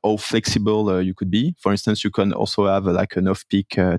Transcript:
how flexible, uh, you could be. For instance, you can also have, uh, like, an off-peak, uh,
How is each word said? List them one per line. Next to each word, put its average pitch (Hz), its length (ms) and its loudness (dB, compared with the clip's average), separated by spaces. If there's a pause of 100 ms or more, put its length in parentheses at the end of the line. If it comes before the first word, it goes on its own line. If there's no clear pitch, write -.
how 107 140 0
flexible, 107 720 0
uh, 92 80 2
you 92 160 -2
could 95 160 -6
be. 123 280 0
For 98 140 0
instance, 104 320 0
you 104 60 -2
can 101 240 0
also - 320 0
have, 98 200 0
uh, 90 60 2
like, 92 240 -2
an 92 120 2
off-peak, - 500 -2
uh, 90 200 2